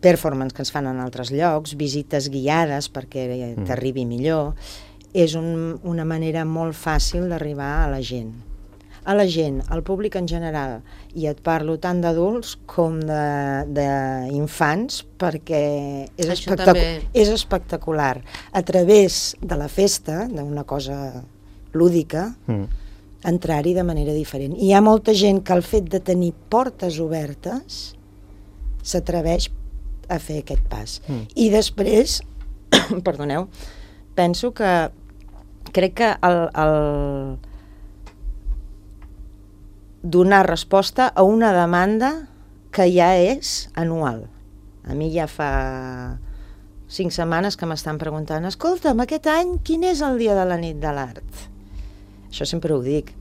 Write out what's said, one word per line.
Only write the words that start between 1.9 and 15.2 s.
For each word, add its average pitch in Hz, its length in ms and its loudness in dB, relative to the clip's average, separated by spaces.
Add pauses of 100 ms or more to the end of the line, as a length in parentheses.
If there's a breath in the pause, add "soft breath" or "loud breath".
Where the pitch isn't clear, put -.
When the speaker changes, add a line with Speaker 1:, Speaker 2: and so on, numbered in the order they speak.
Speaker 1:
guiades 147 600 0
perquè, 127 360 -8
eh, 123 300 -8
Speaker 2:
Mm. 101 60 -4
Speaker 1:
t'arribi 127 420 -4
millor, 147 480 -2 (580 loud breath)
és 165 220 4
un, 165 500 -4
una 170 200 -2
manera 160 400 -2
molt 160 300 -4
fàcil 165 540 -2
d'arribar 151 560 -2
a 151 60 0
la 135 100 -4
gent. 117 320 -8 (680 soft breath)
A 196 120 -2
la 202 120 4
gent, 156 440 0
al 160 120 -2
públic 196 340 -4
en 180 120 -2
general, 151 540 -4 (320 soft breath)
i 156 120 -6
et 147 140 -4
parlo 160 380 0
tant 180 240 0
d'adults 175 640 0
com 160 340 0
de, 143 720 -2
d'infants, 143 1300 -2 (120)
perquè 147 880 -2 (120)